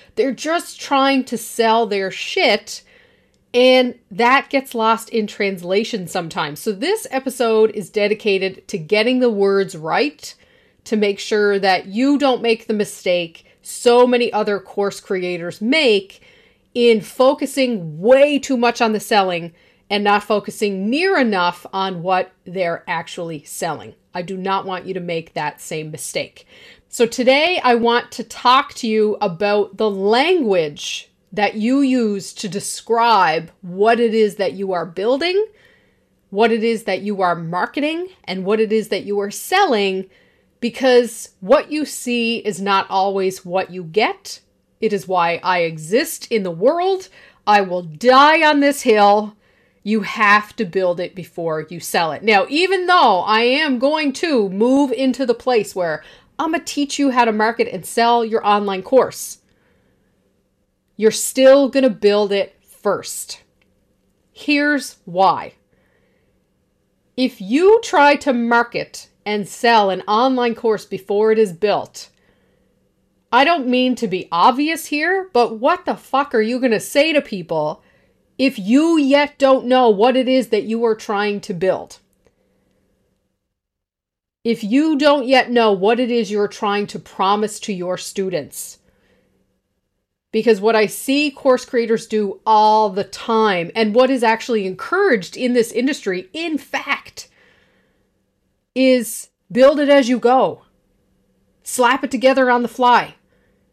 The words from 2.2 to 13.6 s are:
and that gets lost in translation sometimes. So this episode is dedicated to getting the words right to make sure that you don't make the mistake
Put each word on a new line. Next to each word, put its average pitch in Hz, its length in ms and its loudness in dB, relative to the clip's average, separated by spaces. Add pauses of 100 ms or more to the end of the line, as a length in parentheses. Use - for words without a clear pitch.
and 254 440 4 (140)
that 240 380 2
gets 269 260 -4
lost 220 360 0
in 214 160 -2
translation 196 840 -4
sometimes. 160 500 -6
So 220 140 -4
this 311 360 -4
episode 233 600 0
is 196 180 -10
dedicated 202 800 -2
to 208 100 -8
getting 214 420 0
the 247 100 4
words 196 480 0
right 170 580 -4 (480)
to - 140 -2
make 202 220 0
sure 208 380 0
that 190 280 2
you 254 320 0
don't 254 240 0
make 226 260 -2
the 226 60 -2
mistake 180 720 -4 (160)